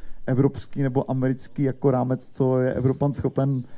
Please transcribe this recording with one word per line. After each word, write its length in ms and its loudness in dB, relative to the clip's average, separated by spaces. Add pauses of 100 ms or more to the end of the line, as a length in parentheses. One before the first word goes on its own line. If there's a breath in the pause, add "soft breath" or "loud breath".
(280 soft breath)
evropský 560 2
nebo 280 0
americký 520 -2
jako 280 2
rámec, 380 0
co 300 2
je 140 2
Evropan 400 2
schopen 500 0 (140 soft breath)